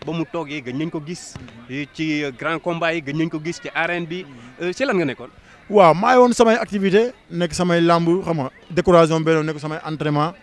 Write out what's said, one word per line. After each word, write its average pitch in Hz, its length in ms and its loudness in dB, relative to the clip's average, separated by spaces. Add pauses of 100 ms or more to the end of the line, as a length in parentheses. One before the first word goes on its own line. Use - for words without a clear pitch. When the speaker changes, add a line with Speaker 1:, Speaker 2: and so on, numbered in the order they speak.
Speaker 1:
ba 156 80 -6
mu 165 100 -4
toogee 151 380 -10
gëj 123 120 -10
nañ 156 140 -4
ko 165 180 -8
gis, - 280 -14 (580)
ci 156 300 -4 (160)
grand 156 200 -4
combat 165 360 -2
yi 170 80 -6
gëj 139 120 -6
nañ 160 140 0
ko 160 160 -6
gis 170 180 -8
ci 147 120 -12
arène 170 320 -2
bi, 175 180 -8 (380)
euh, 175 100 -4
ci 262 140 -2
lan 254 100 0
nga 170 80 2
nekkoon? 123 240 -6 (400)
Speaker 2:
Waaw, 190 260 8
maa 226 200 2
ngi 254 60 6
woon 247 120 6
samay 226 240 4
activité 208 560 0 (180)
nekk 170 220 -4
samay 175 300 0
làmb 170 260 2 (160)
xam 165 140 -4
nga 131 120 -6 (200)
décoration 165 500 4
benn 160 240 2
nekk 156 160 -6
samay 151 240 -8
entraînement 151 480 -2 (100)